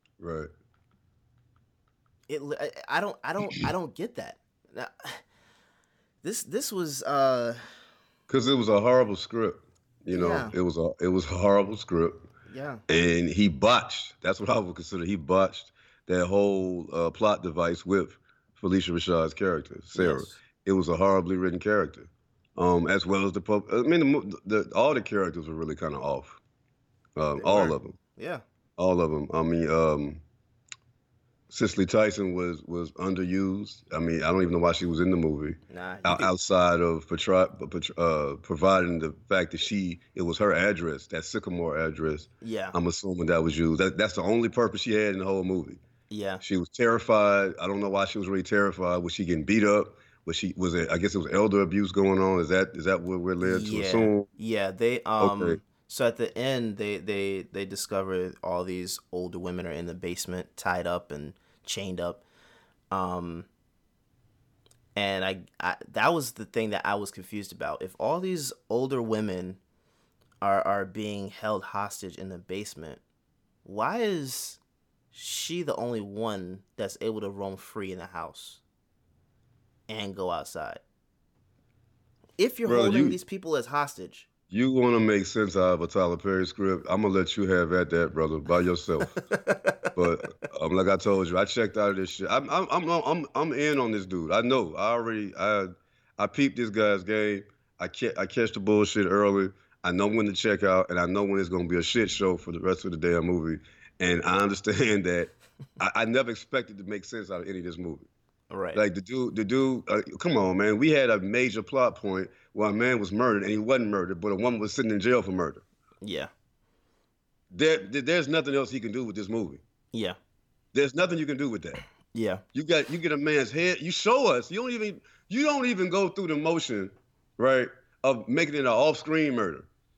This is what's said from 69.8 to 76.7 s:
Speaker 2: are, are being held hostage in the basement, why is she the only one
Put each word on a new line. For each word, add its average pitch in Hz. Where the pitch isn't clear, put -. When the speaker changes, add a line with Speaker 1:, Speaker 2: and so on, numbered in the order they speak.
Speaker 2:
are, 98
are 101
being 101
held 107
hostage 101
in 95
the 90
basement, 87
why 127
is 165
she -
the 143
only 117
one 101